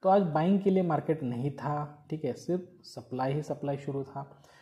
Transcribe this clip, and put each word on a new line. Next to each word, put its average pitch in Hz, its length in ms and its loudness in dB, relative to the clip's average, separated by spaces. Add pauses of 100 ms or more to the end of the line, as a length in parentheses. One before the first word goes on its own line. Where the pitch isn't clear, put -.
तो 190 60 4
आज 202 120 8 (100)
बाइंग 175 300 4
के 202 80 2
लिए 190 160 6
मार्केट 156 380 0
नहीं 123 300 -2
था, 147 560 -6
ठीक 156 160 -4
है, 120 100 0
सिर्फ 180 320 -4 (180)
सप्लाई 127 480 -4
ही 151 100 -2
सप्लाई 139 360 -4
शुरू 139 260 -4
था। - 240 -12 (320)